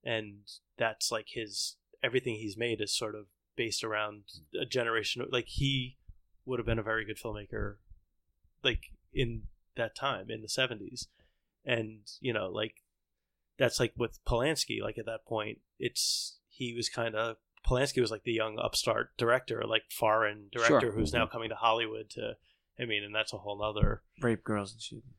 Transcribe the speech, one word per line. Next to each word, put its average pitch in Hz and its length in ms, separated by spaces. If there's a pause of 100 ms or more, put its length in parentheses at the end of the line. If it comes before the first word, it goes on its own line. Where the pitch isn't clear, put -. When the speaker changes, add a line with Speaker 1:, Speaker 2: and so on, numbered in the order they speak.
Speaker 1:
and 107 360 (400)
that's, 113 340
like, 110 220
his, 107 420 (260)
everything 123 340
he's 107 200
made 113 240
is 104 160
sort 107 200
of 107 100 (320)
based 113 260
around 107 400 (340)
a - 80
generation. 117 640
Like, 127 200
he 131 480 (480)
would 127 140
have 110 60
been 113 140
a 110 40
very 110 200
good 104 140
filmmaker, 104 580 (880)
like, 123 200 (300)
in 117 300 (320)
that 117 220
time, 113 340
in 110 100
the 107 60
seventies. 123 600 (580)
And, 110 340 (180)
you 127 120
know, 104 200
like, 107 240 (840)
that's, 123 220
like, 120 180
with 117 260
Polanski, 123 600
like, 110 160
at 117 80
that 113 180
point, 107 340 (200)
it's, - 580 (100)
he 120 280
was 117 140
kinda, 113 480 (300)
Polanski 131 340
was, 110 100
like, 107 120
the 117 100
young 110 260
upstart 117 580
director, 117 500
like, 110 220
foreign 107 640
Speaker 2:
Sure. 117 140
Speaker 1:
director 120 240
who's 107 200
now 117 140
Speaker 3:
Mm-hmm. 107 60
Speaker 1:
coming 113 180
to 110 60
Hollywood 110 560
to, 113 260 (420)
I - 60
mean, 107 180
and 104 120
that's 110 180
a 110 60
whole 101 180
nother 107 460 (180)
Speaker 4:
Rape 117 220
girls 104 300
and 113 80
shit. - 180 (200)